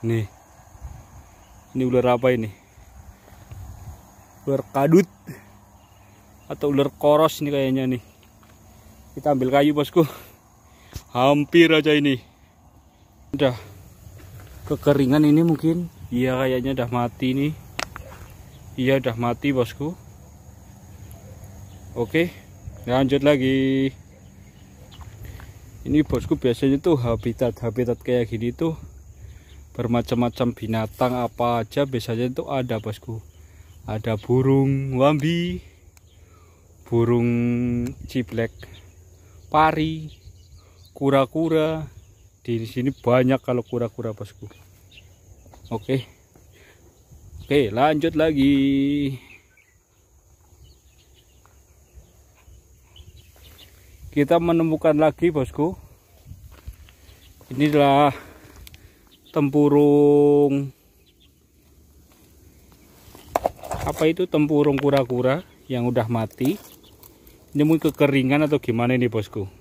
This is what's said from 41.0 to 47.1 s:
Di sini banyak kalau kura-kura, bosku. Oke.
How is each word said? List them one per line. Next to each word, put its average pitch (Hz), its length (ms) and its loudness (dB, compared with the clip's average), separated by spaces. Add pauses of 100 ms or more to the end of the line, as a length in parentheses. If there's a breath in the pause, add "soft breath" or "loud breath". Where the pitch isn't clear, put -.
Di 113 260 -6
sini 127 300 -4
banyak 127 480 2
kalau 123 240 -4
kura-kura, 117 480 -6
bosku. - 320 -16 (1200)
Oke. 123 400 -4 (1400 soft breath)